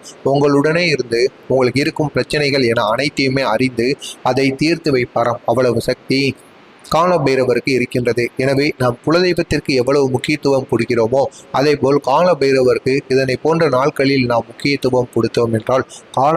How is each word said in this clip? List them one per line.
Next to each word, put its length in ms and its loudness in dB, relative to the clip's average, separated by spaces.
உங்களுடனே 560 2
இருந்து 340 -2
உங்களுக்கு 360 2
இருக்கும் 320 -4
பிரச்சனைகள் 560 0
என 220 0
அனைத்தையுமே 600 -2
அறிந்து 340 0
அதை 320 2
தீர்த்து 420 -2
வைப்பாராம். 480 -2
அவ்வளவு 440 0
சக்தி 320 -2
கால 320 0
பைரவருக்கு 580 0
இருக்கின்றது. 480 -2
எனவே 280 0
நாம் 280 -2
குலதெய்வத்திற்கு 760 0
எவ்வளவு 300 2
முக்கியத்துவம் 600 -2
கொடுக்கிறோமோ, 540 0
அதே 240 2
போல் 300 2
கால 220 2
பைரவருக்கு 520 2
இதனை 280 0
போன்ற 280 0
நாட்களில் 560 0
நாம் 220 0
முக்கியத்துவம் 680 -2
கொடுத்தோம் 440 0
என்றால், 260 0
கால 200 2